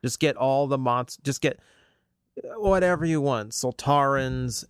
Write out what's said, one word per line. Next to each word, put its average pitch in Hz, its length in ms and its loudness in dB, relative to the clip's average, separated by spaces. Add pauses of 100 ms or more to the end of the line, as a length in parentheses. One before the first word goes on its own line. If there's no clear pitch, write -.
Just 127 160 -4
get 147 180 2
all 135 300 2
the 139 100 0
monst-, 123 460 -2
just 139 180 -4
get 135 180 -2 (960)
whatever 185 460 2
you 160 160 2
want, 117 340 -2
Soltarans 131 1160 0